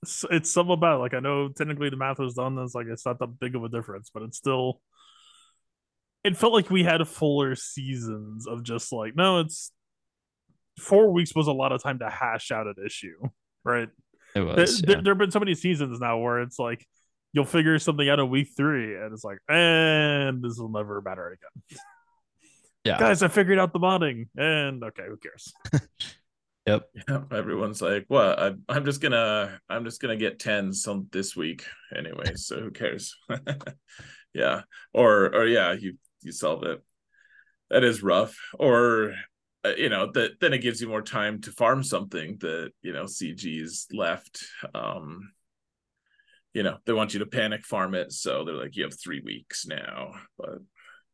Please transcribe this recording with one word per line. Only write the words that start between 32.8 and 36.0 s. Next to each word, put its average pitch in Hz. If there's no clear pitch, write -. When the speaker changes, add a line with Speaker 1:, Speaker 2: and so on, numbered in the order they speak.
Speaker 3:
<laughs> -
Yeah. 64
Or, 107
or 113
yeah, 101
you, 95